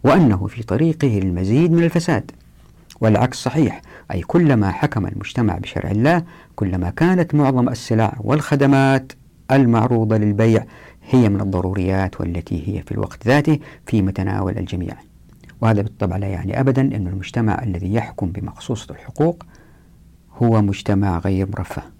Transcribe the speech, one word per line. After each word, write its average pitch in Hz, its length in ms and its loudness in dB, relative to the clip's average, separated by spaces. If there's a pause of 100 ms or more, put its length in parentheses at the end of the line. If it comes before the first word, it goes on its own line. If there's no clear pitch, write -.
وأنه 123 440 4
في 110 160 -10
طريقه 135 600 0
للمزيد 98 480 2
من 170 120 4
الفساد. 165 480 -2 (720)
والعكس 117 420 2
صحيح، 135 380 0 (300)
أي 87 100 -4
كلما 123 500 2
حكم 104 340 -2
المجتمع 98 520 -4
بشرع - 340 -6
الله، 151 320 2 (320)
كلما 90 340 -2
كانت 170 460 0
معظم 131 340 2
السلع 110 500 0
والخدمات 135 920 2 (400)
المعروضة 117 680 4
للبيع 107 460 2 (460)
هي 123 200 6
من 101 120 0
الضروريات، 95 800 -2
والتي 85 460 -4
هي 95 140 -6
في - 100 -14
الوقت - 360 -6
ذاته 147 320 2 (260)
في 107 160 0
متناول 98 560 -2
الجميع. 90 360 -8 (680)
وهذا 110 200 2
بالطبع 95 360 -4
لا 98 100 -4
يعني 95 320 -6
أبدًا 131 220 2
أن 107 260 -2
المجتمع 101 560 -4
الذي 92 300 -4
يحكم - 340 -4
بمقصوصة 98 680 -10
الحقوق - 500 -4 (1000)
هو 113 180 4
مجتمع 98 580 0
غير 95 280 -2 (100)
مرفه. - 240 -10 (180)